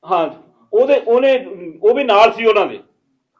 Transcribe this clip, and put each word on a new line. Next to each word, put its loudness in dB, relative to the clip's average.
ਹਾਂ, -4
ਉਹਦੇ, 2
ਉਹਨੇ, 0
ਉਹ 4
ਵੀ -2
ਨਾਲ 4
ਸੀ -8
ਉਹਨਾਂ 2
ਦੇ, -12